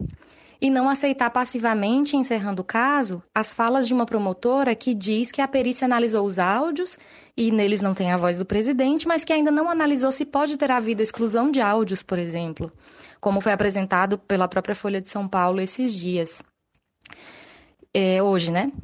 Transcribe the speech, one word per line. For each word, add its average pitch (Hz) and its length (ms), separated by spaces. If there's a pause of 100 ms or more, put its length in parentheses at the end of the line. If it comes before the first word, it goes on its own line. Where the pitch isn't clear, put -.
(640)
E 269 60
não 262 180
aceitar 269 440
passivamente, 240 840
encerrando 208 460
o - 20
caso, 226 600 (100)
as 220 180
falas 233 360
de 247 80
uma 233 100
promotora 233 720
que 247 180
diz 214 380
que - 100
a 269 60
perícia 262 380
analisou 233 380
os 196 140
áudios 285 600 (360)
e 226 140
neles 208 320
não 196 140
tem 180 160
a 180 60
voz 175 200
do 190 80
presidente, 262 640
mas 330 180
que 320 80
ainda 302 160
não 302 180
analisou 294 440
se 262 120
pode 285 340
ter 277 120
havido 226 320
exclusão 226 480
de 269 100
áudios, 208 440
por 180 160
exemplo, 165 520 (480)
como 196 220
foi 208 120
apresentado 196 640
pela 185 280
própria 190 280
Folha 202 260
de 190 80
São 202 180
Paulo 185 320
esses 214 360
dias. 175 480 (1500)
É, 185 300
hoje, 185 300
né? 202 200 (120)